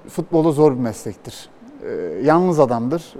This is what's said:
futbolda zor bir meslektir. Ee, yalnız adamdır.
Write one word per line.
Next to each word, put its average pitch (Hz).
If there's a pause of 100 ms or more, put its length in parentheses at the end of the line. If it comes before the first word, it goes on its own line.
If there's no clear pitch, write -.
futbolda 165
zor 147
bir 123
meslektir. - (340)
Ee, - (340)
yalnız 165
adamdır. 123